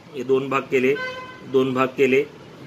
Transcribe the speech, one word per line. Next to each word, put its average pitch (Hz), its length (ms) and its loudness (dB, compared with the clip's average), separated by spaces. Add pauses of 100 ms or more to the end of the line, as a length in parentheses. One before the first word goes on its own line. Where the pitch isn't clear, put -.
(160)
हे 127 80 -8
दोन 131 260 0
भाग 131 120 0 (100)
केले, 135 240 2 (560)
दोन 131 220 2
भाग 127 140 2 (100)
केले, 135 260 4 (440)